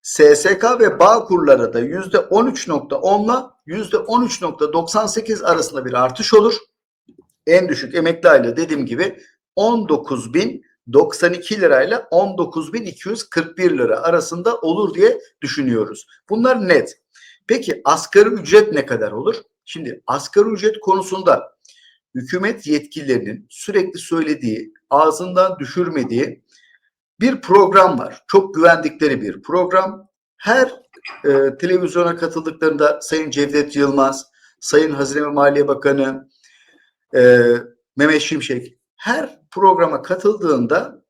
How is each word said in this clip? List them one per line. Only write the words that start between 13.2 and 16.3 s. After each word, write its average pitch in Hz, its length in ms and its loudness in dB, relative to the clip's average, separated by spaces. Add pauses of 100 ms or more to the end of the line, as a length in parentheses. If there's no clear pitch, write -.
kırk 165 280 -4
bir 175 200 0
lira 113 260 -2
arasında 170 540 -2
olur 180 360 -2
diye 220 280 2 (200)
düşünüyoruz. 117 680 -4 (220)
Bunlar 226 380 0